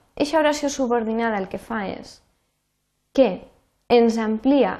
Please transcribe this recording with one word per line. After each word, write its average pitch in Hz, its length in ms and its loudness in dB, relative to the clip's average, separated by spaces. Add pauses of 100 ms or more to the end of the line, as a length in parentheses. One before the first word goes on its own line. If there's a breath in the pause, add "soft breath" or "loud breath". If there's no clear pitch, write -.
(160)
eixa 294 240 0
oració 294 300 0
subordinada 226 720 -2
el 190 80 -8
que 202 100 -10
fa 214 280 -8
és - 320 -14 (960)
que 220 320 2 (420)
ens 233 320 4
amplia 220 580 0